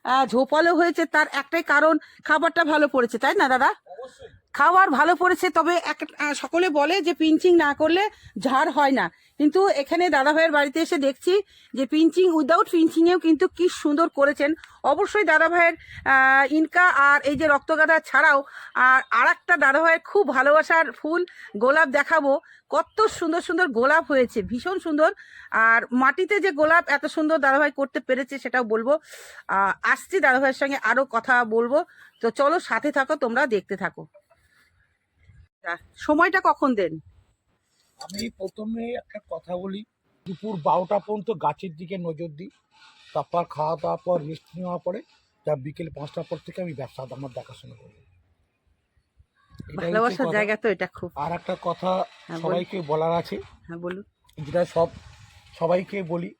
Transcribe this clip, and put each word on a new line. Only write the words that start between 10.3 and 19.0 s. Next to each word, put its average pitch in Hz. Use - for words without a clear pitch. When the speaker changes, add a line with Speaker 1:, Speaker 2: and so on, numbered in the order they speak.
Speaker 1:
ভাইয়ের 320
বাড়িতে 294
এসে 339
দেখছি 294
যে 254
পিঞ্চিং, 330
without 320
পিঞ্চিংয়েও 330
কিন্তু 320
কি 349
সুন্দর 330
করেছেন। 285
অবশ্যই 370
দাদা 320
ভাইয়ের, 339
আহ, 269
ইনকা 330
আর 285
এই 277
যে 302
রক্তগাধা 311
ছাড়াও 285
আর, 254